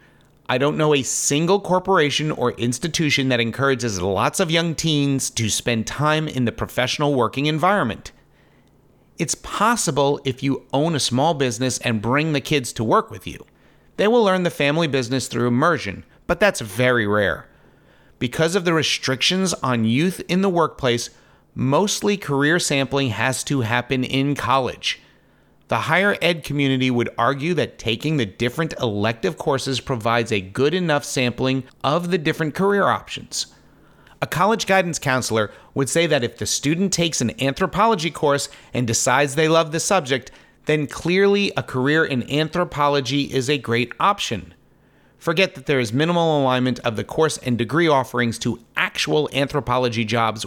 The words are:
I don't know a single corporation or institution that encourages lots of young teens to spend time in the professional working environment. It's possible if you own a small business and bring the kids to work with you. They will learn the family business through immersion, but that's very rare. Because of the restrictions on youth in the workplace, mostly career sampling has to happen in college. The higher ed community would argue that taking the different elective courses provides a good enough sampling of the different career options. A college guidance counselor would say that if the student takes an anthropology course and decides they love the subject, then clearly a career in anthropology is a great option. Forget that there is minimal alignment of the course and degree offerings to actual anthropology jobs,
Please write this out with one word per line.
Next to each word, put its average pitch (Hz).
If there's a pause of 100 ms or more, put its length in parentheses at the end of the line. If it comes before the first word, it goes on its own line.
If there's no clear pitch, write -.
(500)
I 127
don't 147
know 151
a 139
single 170
corporation 165
or 123
institution 139
that 123
encourages 117
lots 101
of 160
young 165
teens 143
to 113
spend 113
time 156
in 127
the 113
professional 131
working 123
environment. 156 (1040)
It's -
possible 147
if 135
you 139
own 156
a 135
small 139
business 127
and 110
bring 143
the 139
kids 139
to 117
work 180
with -
you. - (500)
They 202
will 240
learn 185
the 170
family 151
business 127
through 123
immersion, 123 (240)
but 175
that's 196
very 117
rare. 101 (720)
Because 160
of 180
the 175
restrictions 160
on 120
youth 151
in 180
the 196
workplace, 147 (440)
mostly 196
career 147
sampling 139
has 113
to 139
happen 123
in 135
college. 123 (680)
The 120
higher 185
ed 165
community 135
would 120
argue 139
that 131
taking 120
the 117
different 120
elective 117
courses 135
provides 117
a 104
good 127
enough 165
sampling 127 (200)
of 175
the 185
different 156
career 196
options. - (760)
A -
college -
guidance 185
counselor 117 (220)
would 135
say 165
that 143
if -
the 104
student 170
takes 170
an 117
anthropology 175
course 143 (240)
and 123
decides 127
they 156
love 160
the 160
subject, 139 (340)
then 151
clearly 196
a 131
career 147
in 127
anthropology 143 (100)
is 127
a 147
great 117
option. 160 (640)
Forget 170
that 131
there 139
is 113
minimal 160
alignment 127
of 110
the 110
course 156
and 123
degree 135
offerings 123
to - (160)
actual 151
anthropology 127
jobs, 113